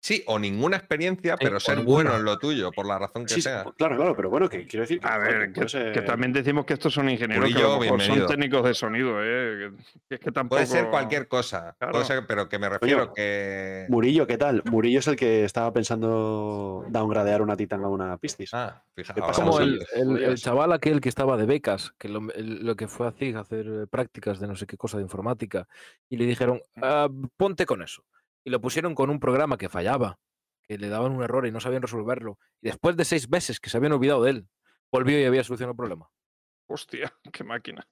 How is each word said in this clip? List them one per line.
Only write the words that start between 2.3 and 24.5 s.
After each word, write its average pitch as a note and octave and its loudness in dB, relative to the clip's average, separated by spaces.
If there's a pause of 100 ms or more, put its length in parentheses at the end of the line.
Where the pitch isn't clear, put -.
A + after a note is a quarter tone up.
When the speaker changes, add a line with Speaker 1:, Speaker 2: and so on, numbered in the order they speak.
Speaker 1:
tuyo, B2+ -2
por G2 -4
la G2+ -2
razón G2+ -6
que A2 -2
Speaker 3:
Sí, E3+ 0
sí, - -
Speaker 1:
sea. B2 -4 (120)
Speaker 3:
claro, D3+ 2
claro, D3 2
pero F#2+ 0
bueno, D#3 4
que F2+ -6
quiero A2 -4
decir D#3+ -2
que, - -6
Speaker 4:
A A2+ 0
Speaker 3:
joder, A2 2
Speaker 4:
ver, - -
Speaker 3:
que F#2+ -10
Speaker 4:
que, - -
Speaker 3:
puede A#2+ -2
ser A#2 -2
Speaker 4:
que A2 0
también B2 0
decimos C#3 2
que - -2
estos C#3+ 0
son C#3 2
ingenieros A#2 2
que A#2+ 2
a - 6
lo - 6
Speaker 1:
Murillo, C#3 2
Speaker 4:
mejor G#2 2
son G2+ 2
Speaker 1:
bienvenido. G2 4
Speaker 4:
técnicos C#3 2
de B2 6
sonido, A2+ 0
¿eh? A2 -2
Que, - - (320)
que C3+ -8
es A#2+ -12
que D#3 -6
Speaker 1:
Puede C3 2
ser E3+ 2
Speaker 4:
tampoco A#2 0
Speaker 1:
cualquier C#3 0
cosa, G2 -4
Speaker 4:
Claro. - -4
Speaker 1:
puede A#2+ 0
ser, C3 -2
pero G2+ 0
que G#2 -4
me G2+ 0
Speaker 3:
Coño, - -
Speaker 1:
refiero B2+ 2
que G2 -4
Speaker 3:
Murillo, B2 4
¿qué A#2 0
tal? C3+ 2
Murillo A#2 4
es C3 -2
el D3 2
que A2 4
estaba A#2 0
pensando G#2+ 0
downgradear G#2+ 2
una G#2 0
Titan G2 -4
a G2+ -2
una F#2+ -4
Piscis. - -10
Speaker 1:
Ah, A#2+ -8 (140)
fija-, - -12
Speaker 3:
¿Qué - -4
Speaker 1:
ah, - -2
Speaker 3:
pasa, - 0
Speaker 2:
Como E3 6
Speaker 1:
vamos. - 4
Speaker 2:
el, C#3+ 4
Speaker 3:
Murillo? - -2
Speaker 2:
el, A#2 -2
el C3 2
Speaker 3:
Murillo. B2+ 2
Speaker 2:
chaval C3+ 2
aquel D3+ 2
que B2+ 0
estaba C3 2
de G#2+ 2
becas, A2 0
que G#2 -14
lo, G#2+ -8
el, A2 -8
lo A2+ 0
que G#2 -6
fue - -4
a A2+ -2
cig B2+ -6
a A2 -8
hacer, A2 -8
eh, G#2+ -6
prácticas G#2+ -4
de G2+ -6
no G2 -6